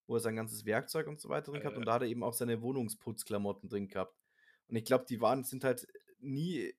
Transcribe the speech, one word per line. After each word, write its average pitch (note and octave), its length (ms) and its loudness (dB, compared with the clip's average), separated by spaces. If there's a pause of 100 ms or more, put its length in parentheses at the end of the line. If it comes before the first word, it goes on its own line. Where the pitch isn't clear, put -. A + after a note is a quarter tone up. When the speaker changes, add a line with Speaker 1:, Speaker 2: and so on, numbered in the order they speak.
Speaker 1:
wo A#2 100 0
er A2+ 40 4
sein A2+ 160 0
ganzes A2 300 -6
Werkzeug B2+ 400 0
und D3+ 140 -10
so - 80 -14
weiter C#3+ 240 -2
drin D3 80 -4
gehabt C#3+ 160 -4
Speaker 2:
Äh. - 20 -4
Speaker 1:
und A#2 80 -2
da A2+ 80 6
hat B2 80 4
er B2 60 0
eben A#2 160 -2
auch A#2 100 0
seine A#2 280 0
Wohnungsputzklamotten A2 1040 -2
drin G2+ 200 -2
gehabt. - 300 -4 (480)
Und A#2+ 100 -6
ich A2 80 0
glaub, B2+ 220 4
die A2+ 140 -2
waren, B2+ 240 6
sind C3 200 -6
halt B2 220 2 (320)
nie C#3 600 -2